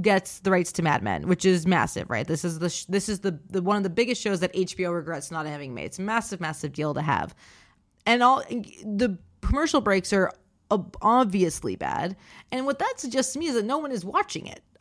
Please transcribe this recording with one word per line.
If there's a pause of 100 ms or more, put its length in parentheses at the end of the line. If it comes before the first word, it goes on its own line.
gets
the
rights
to
Mad
Men,
which
is
massive,
right?
This
is
the
sh-,
this
is
the, (100)
the,
one
of
the
biggest
shows
that
H
B
O
regrets
not
having
made.
It's
a
massive,
massive
deal
to
have. (720)
And
all,
the (240)
commercial
breaks
are (400)
ob-,
obviously
bad. (360)
And
what
that
suggests
to
me
is
that
no
one
is
watching
it, (200)